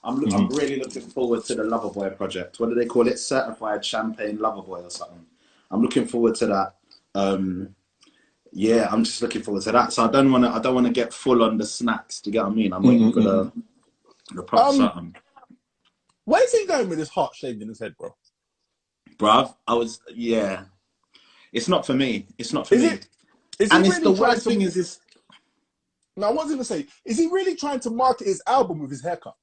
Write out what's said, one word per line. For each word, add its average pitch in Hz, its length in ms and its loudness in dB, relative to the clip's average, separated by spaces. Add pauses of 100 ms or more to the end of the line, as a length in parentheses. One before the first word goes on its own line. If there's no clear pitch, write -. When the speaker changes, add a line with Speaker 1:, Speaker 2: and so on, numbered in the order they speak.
Speaker 1:
I'm, 127 160 -4
loo-, 143 120 0
I'm 98 160 2
Speaker 2:
Mm-hmm. 131 80 -4
Speaker 1:
really 139 220 -2
looking 127 240 -10
forward 117 440 -2
to 120 100 -4
the 110 80 -4
Loverboy 104 520 -4
project. 92 440 -8
What 117 80 0
do 117 80 -2
they 120 100 2
call 120 220 2
it? 120 100 -2
Certified 110 640 -4
Champagne 110 540 -6
Loverboy 95 480 -6
or 87 40 -20
something. 85 360 -16 (440)
I'm 101 120 0
looking 123 240 2
forward 117 300 2
to 117 100 0
that. 98 300 -2 (380)
Um, 95 600 -2 (760)
yeah, 110 380 2
I'm 113 140 0
just - 160 -6
looking 117 220 -4
forward 101 220 -6
to 110 80 -2
that. 123 200 2
So 120 120 2
I 113 60 2
don't 139 220 4
wanna, 123 180 4
I 120 100 -4
don't 127 140 0
wanna 123 180 2
get 120 200 -2
full 120 300 2
on 110 160 2
the 107 80 -2
snacks. - 560 -6
Do 104 80 -8
you - 20 -4
get 110 120 0
what 101 80 -4
I - 20 -4
mean? 107 180 0
I'm 95 120 -4
waiting 117 260 6
Speaker 2:
Mm-hmm, - 20 -4
Speaker 1:
for - 100 2
the, 95 240 4
Speaker 2:
mm-hmm. - 880 -18
Speaker 1:
the 180 80 -10
proper - 240 4
Speaker 2:
Um, 277 80 4
Speaker 1:
something. 180 400 0 (1080)
Speaker 2:
where 330 200 4
is 494 80 0
he 427 140 2
going 277 220 0
with 165 100 -4
his 156 120 -6
heart 151 240 -2
shaved 120 280 -10
in 107 60 -12
his 110 120 -16
head, 101 180 -12
bro? 85 160 -14 (1040)
Speaker 1:
Bruv, 110 360 4 (120)
I 113 80 0
was, 117 260 -4 (140)
yeah. 110 500 -2 (880)
It's 117 160 -4
not 180 180 0
for 135 80 -2
me. 127 340 -2 (100)
It's - 140 -8
not - 140 -4
for - 100 4
Speaker 2:
Is 247 60 4
Speaker 1:
me. 330 60 4
Speaker 2:
it, 196 200 -6 (500)
is 208 140 0
he - 40 10
Speaker 1:
And 190 100 6
it's 190 120 2
Speaker 2:
really 320 140 4
Speaker 1:
the 190 60 2
Speaker 2:
trying 233 120 4
Speaker 1:
worst 233 140 0
Speaker 2:
to 233 60 0
Speaker 1:
thing 208 120 2
is 175 120 -2
this. 180 260 -6 (1160)
Speaker 2:
Now, 208 160 -2
what 311 140 -2
was 302 60 -4
I - 20 -2
gonna 262 100 -6
say? 156 220 -6 (180)
Is 233 140 -4
he 330 80 4
really 370 300 -2
trying 285 240 -6
to 240 100 -6
market 247 360 0
his 190 200 -2
album 196 320 0
with 143 120 -10
his 135 120 -12
haircut? 165 400 -8